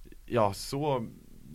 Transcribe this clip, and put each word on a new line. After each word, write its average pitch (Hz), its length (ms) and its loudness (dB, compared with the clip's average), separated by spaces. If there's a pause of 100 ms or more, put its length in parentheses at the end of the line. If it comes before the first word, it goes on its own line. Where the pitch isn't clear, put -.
(260)
ja, 104 280 4
så 135 520 0 (500)